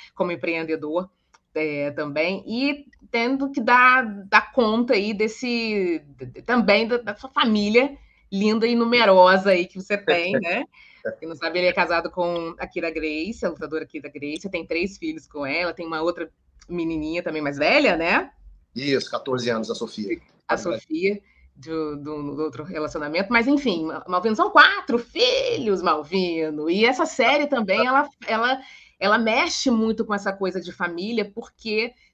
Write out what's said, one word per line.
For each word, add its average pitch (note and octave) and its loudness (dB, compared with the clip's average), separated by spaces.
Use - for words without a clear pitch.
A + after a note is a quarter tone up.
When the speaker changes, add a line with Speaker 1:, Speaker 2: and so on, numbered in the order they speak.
Speaker 1:
Como F#3 -2
empreendedor, D#3+ -4
é, D3 -2
também. D3+ -4
E C#4 -4
tendo C4+ 0
que C#4 -4
dar, B3 6
dar - 2
conta A#3 2
aí G#3 2
desse, G#3+ -2
de-, C3 -12
de-, B2+ -16
também A3 4
da, A#3+ 0
da G#3+ -6
sua - -16
família A3+ 4
linda G#3+ 2
e A#3+ 2
numerosa G3+ 6
aí F3+ 2
que - -14
você G3 -2
tem, F3 0
né? F#3 -2
Speaker 2:
<laughs> - -8
Speaker 1:
Quem D#3+ -10
não E3 -8
sabe, E3 -2
ele F3+ 4
é F3 4
casado E3+ 0
com F3 -4
a F#3 -8
Kira E3+ -6
Grace, D#3+ -6
a F#3 -2
lutadora D#3 -8
Kira C#3+ -14
Grace. D3 -10
Tem F3 -8
três F3 -4
filhos D#3 -10
com C#3+ -8
ela, E3 -4
tem E3+ -12
uma D#3+ -6
outra E3+ -4
menininha E3 -4
também D#3 -6
mais C#3+ -4
velha, G3+ 4
né? F3+ 0
Speaker 2:
Isso, C3+ -2
quatorze A#2+ -4
anos, A2 -2
a A2 -6
Sofia. G#2+ -6
Speaker 1:
A - 0
Sofia, G3 -4
do, D3+ -6
do, D3 -8
do C#3+ -6
outro D3+ -6
relacionamento. D#3+ -4
Mas, A#3 2
enfim, A3 0
Ma-, D#3 -8
Malvino, F#3+ 0
são F4+ 2
quatro E4+ 4
filhos, A#3+ 0
Malvino. D#3+ -2
E G3+ 2
essa C4+ 2
série C#4+ 2
também, A#3 0
ela, C#4 2
ela, A#3 0
ela G3+ 4
mexe A#3+ 0
muito A3 0
com G#3+ -4
essa G3+ -2
coisa F#3+ -4
de F3 -10
família, G3 -4
porque A3 -6